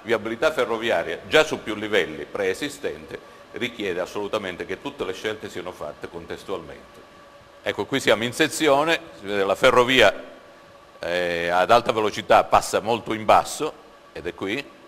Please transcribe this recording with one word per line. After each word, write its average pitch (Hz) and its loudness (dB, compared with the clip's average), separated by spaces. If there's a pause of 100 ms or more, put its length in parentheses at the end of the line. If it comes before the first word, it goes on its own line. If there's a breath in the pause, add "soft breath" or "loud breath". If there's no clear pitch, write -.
viabilità 113 0
ferroviaria 107 -2
già 156 6
su 135 -6
più 110 -6
livelli 101 -2
preesistente 95 -6 (340 loud breath)
richiede 101 -6
assolutamente 98 -6
che 95 -8
tutte 139 -8
le 92 -6
scelte 107 -8
siano 90 -10
fatte 80 -12
contestualmente. 85 -14 (640)
Ecco, 104 -4
qui 139 -2
siamo 117 2
in 123 -4
sezione, 156 2 (200)
si - -16
vede 98 0
la 98 2
ferrovia, 123 6 (760)
eh, 87 -2
ad 90 2
alta 117 6
velocità 107 4
passa - 2
molto 113 -2
in 110 -6
basso, 117 2 (400)
ed 80 -12
è 87 -6
qui. 110 -6 (160)